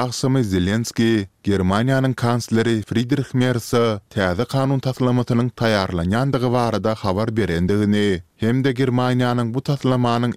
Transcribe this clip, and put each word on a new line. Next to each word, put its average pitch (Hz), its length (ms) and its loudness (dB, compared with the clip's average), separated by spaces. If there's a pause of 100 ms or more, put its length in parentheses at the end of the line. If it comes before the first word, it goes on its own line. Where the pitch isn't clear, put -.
akşamy 131 380 0
Zelenski 107 840 0 (160)
Germaniýanyň 113 680 0
kansleri 117 680 0
Friedrich 120 520 -2
Merz 127 400 0 (360)
täze 95 360 0
kanun 135 340 0
taslamasynyň 123 720 0 (100)
taýýarlanýandygy 110 920 0
barada 110 440 0
habar 104 420 -2
berendigini, 101 840 2 (140)
hem 120 260 0
de 135 80 0
Germaniýanyň 123 840 0
bu 135 80 -4
taslamanyň 123 760 0